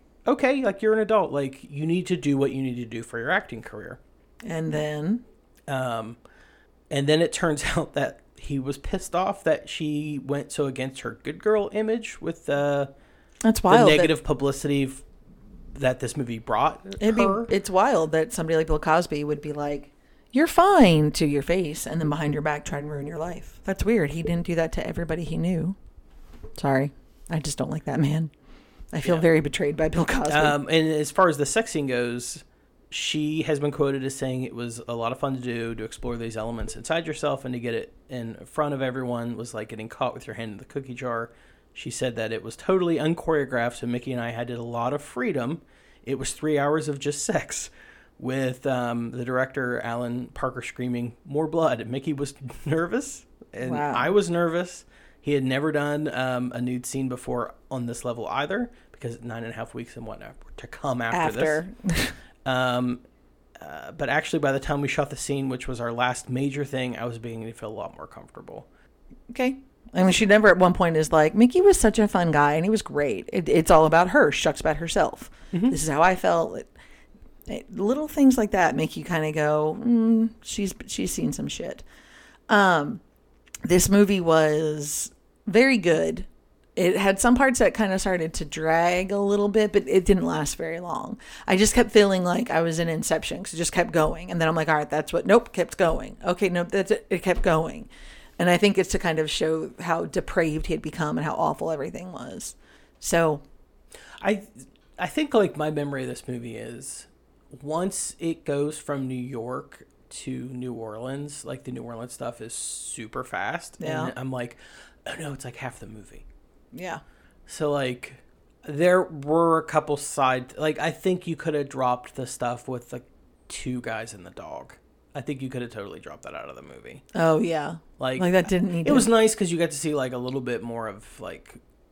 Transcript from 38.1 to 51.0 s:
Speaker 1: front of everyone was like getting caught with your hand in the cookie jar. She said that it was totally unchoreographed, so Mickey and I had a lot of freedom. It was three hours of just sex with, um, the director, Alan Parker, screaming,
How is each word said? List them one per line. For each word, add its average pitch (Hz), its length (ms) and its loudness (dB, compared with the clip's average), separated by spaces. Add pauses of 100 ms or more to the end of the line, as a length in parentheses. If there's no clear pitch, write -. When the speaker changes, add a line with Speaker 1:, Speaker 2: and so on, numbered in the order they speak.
Speaker 1:
front 147 280 -2
of 135 80 -4
everyone 123 540 -4
was 117 180 -10
like 117 140 -8
getting 110 220 -12
caught - 240 -4
with - 120 -16
your 110 100 -12
hand 113 180 -10
in 98 40 -14
the 110 60 -18
cookie 131 300 -10
jar. 120 360 -6 (440)
She - 180 -12
said 123 240 -4
that 113 160 -4
it 113 120 -6
was 113 120 -12
totally 180 400 0
unchoreographed, 139 800 0
so - 120 -8
Mickey 123 260 -4
and 120 80 -4
I 117 100 -6
had 120 180 -6
a 117 140 -8
lot 120 300 -4
of 147 80 -4
freedom. 160 600 -4 (420)
It 131 140 -4
was 131 140 -6
three 151 260 0
hours 147 300 0
of 143 100 -4
just 143 280 -6
sex - 440 -4 (480)
with, 131 480 -4
um, 120 460 -2
the 120 140 -8
director, 127 560 -2
Alan 120 460 -6
Parker, 127 340 -6
screaming, 120 640 -6